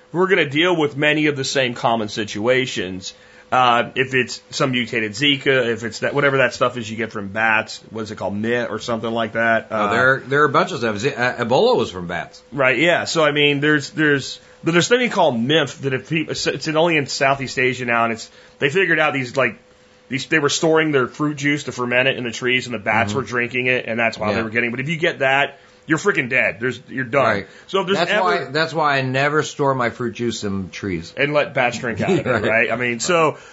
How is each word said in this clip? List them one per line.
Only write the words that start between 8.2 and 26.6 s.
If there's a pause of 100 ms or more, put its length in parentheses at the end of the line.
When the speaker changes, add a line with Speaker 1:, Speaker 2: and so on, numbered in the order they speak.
Speaker 1:
mit
or
something
like
that?
Speaker 2:
Oh,
Speaker 1:
Uh,
Speaker 2:
there,
there
are
a
bunch
of
stuff.
Z-,
uh,
Ebola
was
from
bats. (120)
Speaker 1:
Right,
yeah.
So,
I
mean,
there's,
there's, (240)
but
there's
something
called
MIMF
that
if
people,
it's,
it's
only
in
Southeast
Asia
now,
and
it's, (280)
they
figured
out
these,
like, (480)
these,
they
were
storing
their
fruit
juice
to
ferment
it
in
the
trees,
and
the
bats
Speaker 2:
Mm-hmm.
Speaker 1:
were
drinking
it,
and
that's
why
they
Speaker 2:
Yeah.
Speaker 1:
were
getting,
but
if
you
get
that, (280)
you're
freaking
dead.
There's, (100)